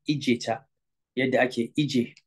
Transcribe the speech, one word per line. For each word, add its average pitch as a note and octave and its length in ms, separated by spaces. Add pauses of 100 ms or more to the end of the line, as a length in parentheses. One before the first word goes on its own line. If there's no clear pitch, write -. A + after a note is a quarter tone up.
ije C3 360
ta A2+ 200 (520)
yadda B2+ 260
ake A#2+ 360
ije, B2+ 360 (120)